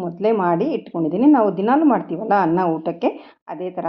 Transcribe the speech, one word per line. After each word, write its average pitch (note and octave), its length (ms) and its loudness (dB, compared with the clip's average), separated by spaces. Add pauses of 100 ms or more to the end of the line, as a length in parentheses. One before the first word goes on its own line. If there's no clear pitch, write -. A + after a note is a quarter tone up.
ಮೊದಲೇ F3 260 -2 (120)
ಮಾಡಿ F3 220 0 (120)
ಇಟ್ಕೊಂಡಿದ್ದೀನಿ. F3 500 -2 (100)
ನಾವು G#3+ 120 2 (100)
ದಿನಾಲೂ C4 340 2
ಮಾಡ್ತೀವಲ್ಲ G3 420 -2 (100)
ಅನ್ನ E3 160 2 (140)
ಊಟಕ್ಕೆ, E3+ 360 -4 (420)
ಅದೇ F3+ 220 -8
ಥರ E3+ 140 -6